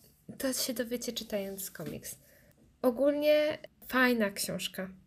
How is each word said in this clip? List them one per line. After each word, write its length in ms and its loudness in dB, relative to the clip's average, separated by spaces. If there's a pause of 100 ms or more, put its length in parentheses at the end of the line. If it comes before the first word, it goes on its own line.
(380)
To 160 -2
się 200 -2
dowiecie 400 -4
czytając 580 -6
komiks. 440 -10 (680)
Ogólnie 760 4 (300)
fajna 440 4
książka. 580 -6 (180)